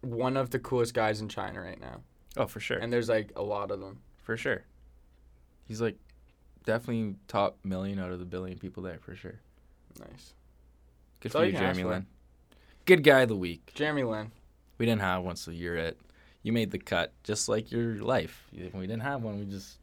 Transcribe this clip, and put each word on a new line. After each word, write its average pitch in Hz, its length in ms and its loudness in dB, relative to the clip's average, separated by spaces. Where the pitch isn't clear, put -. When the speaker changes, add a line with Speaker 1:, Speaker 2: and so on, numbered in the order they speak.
Speaker 1:
one 127 360 0
of 127 140 0
the 139 100 0
coolest 120 340 0
guys 107 260 2
in 107 80 -6
China 98 320 -8
right 92 200 -12
now. 62 200 -12
Speaker 2:
Oh, 107 100 0
for 107 140 -12
sure. - 180 -2
Speaker 1:
And 117 140 -2
there's, 120 160 2
like, 107 260 2
a - 80 -4
lot 101 300 -4
of 98 80 -6
them. 107 180 -14
Speaker 2:
For 117 140 -4
sure. 120 280 -2
He's, 110 140 -8
like, 113 160 0
definitely 113 520 -2
top 101 380 2
million 98 340 -4
out 92 140 -4
of 90 80 -8
the 90 40 -8
billion 90 340 -8
people 92 260 -10
there, 85 160 -10
for - 160 -14
sure. 98 240 -14
Speaker 1:
Nice. - 360 -20
Speaker 2:
Good - 100 -6
Speaker 1:
That's - 20 -12
Speaker 2:
for 147 60 2
Speaker 1:
all 165 60 6
Speaker 2:
you, 190 60 4
Speaker 1:
you 185 80 0
can 95 80 2
ask 92 100 2
Speaker 2:
Jeremy 92 60 -2
Speaker 1:
for. 90 140 0
Speaker 2:
Lin. 95 100 -6
Good 180 160 10
guy 139 200 10
of 120 60 6
the 110 80 0
week. 87 380 -4
Speaker 1:
Jeremy 147 300 0
Lin. 110 260 -4
Speaker 2:
We 113 80 2
didn't 113 160 4
have 92 220 2
one, 90 120 -2
so - 140 -10
you're 85 260 -4
it. 82 220 -2
You 110 80 0
made 113 180 2
the 95 80 -4
cut, - 340 0
just 107 240 -2
like 110 240 0
your 117 240 0
life. 107 560 -2
If 90 200 -10
we 95 140 -6
didn't 110 160 -6
have 139 220 -4
one, 104 160 -6
we 104 60 -8
just 98 360 -12